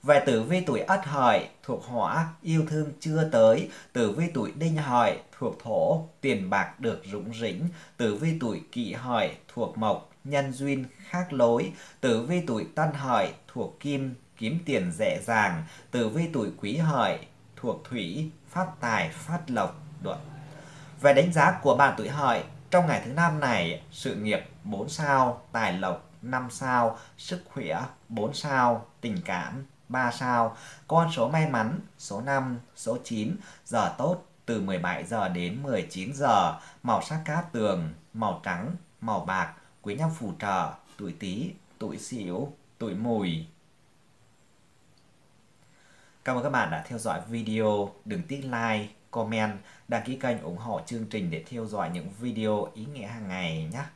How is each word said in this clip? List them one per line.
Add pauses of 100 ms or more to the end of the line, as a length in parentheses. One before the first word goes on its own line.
Về
tử
vi
tuổi
Ất
Hợi (140)
thuộc
hỏa, (140)
yêu
thương
chưa
tới. (220)
Tử
vi
tuổi
Đinh
Hợi (200)
thuộc
thổ, (120)
tiền
bạc
được (100)
rủng
rỉnh. (280)
Tử
vi
tuổi (100)
Kỷ
Hợi (180)
thuộc
mộc, (140)
nhân
duyên (240)
khác
lối. (280)
Tử
vi
tuổi
Tân
Hợi (200)
thuộc
kim, (220)
kiếm
tiền
dễ
dàng. (260)
Tử
vi
tuổi (100)
Quý
Hợi (380)
thuộc
thủy, (200)
phát (140)
tài
phát
lộc. (280)
Đoạn. (840)
Về
đánh
giá
của
bạn
tuổi
Hợi (260)
trong
ngày
thứ
năm
này,
sự
nghiệp (160)
bốn
sao, (100)
tài
lộc (140)
năm
sao, (200)
sức (100)
khỏe (260)
bốn
sao, (140)
tình
cảm (220)
ba
sao. (320)
Con
số
may
mắn (180)
số
năm, (180)
số
chín, (280)
giờ
tốt (220)
từ
mười
bảy
giờ
đến
mười
chín
giờ. (240)
Màu
sắc
cát
tường, (220)
màu
trắng, (240)
màu
bạc. (280)
Quý
nhân
phù
trợ, (240)
tuổi
Tý, (280)
tuổi
Sửu, (260)
tuổi
Mùi. (2750)
Cảm
ơn
các
bạn
đã
theo
dõi
video. (160)
Đừng
tiếc
like, (220)
comment, (360)
đăng
ký
kênh
ủng
hộ
chương
trình
để
theo
dõi
những (120)
video
ý
nghĩa
hàng
ngày
nhé. (140)